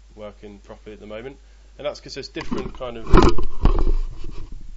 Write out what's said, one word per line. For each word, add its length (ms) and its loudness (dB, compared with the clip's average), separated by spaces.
working 460 -14
properly 340 -16
at 60 -18
the 60 -16
moment. 320 -10
And 80 -4
that's 140 -4
'cause 140 -14
there's 140 -8
different 460 -2
kind 220 -6
of 100 -8